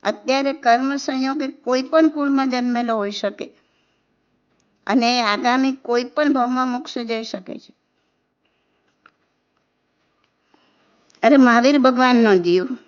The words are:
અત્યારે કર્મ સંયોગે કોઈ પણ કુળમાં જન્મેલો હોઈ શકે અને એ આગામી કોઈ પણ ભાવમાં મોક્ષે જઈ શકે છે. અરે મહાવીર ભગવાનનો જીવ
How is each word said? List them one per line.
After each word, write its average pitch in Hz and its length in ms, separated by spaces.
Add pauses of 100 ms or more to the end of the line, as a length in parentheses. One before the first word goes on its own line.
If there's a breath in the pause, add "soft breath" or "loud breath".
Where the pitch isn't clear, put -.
અત્યારે 269 500
કર્મ 277 420
સંયોગે 269 520
કોઈ 254 360
પણ 320 260
કુળમાં 277 400
જન્મેલો 240 460
હોઈ 208 160
શકે 202 400 (1400)
અને 240 320
એ - 20
આગામી 247 500
કોઈ 247 320
પણ 277 300
ભાવમાં 254 340
મોક્ષે 247 380
જઈ 226 180
શકે 202 360
છે. - 140 (3500)
અરે 269 140
મહાવીર 254 400
ભગવાનનો 247 600
જીવ 175 300 (200)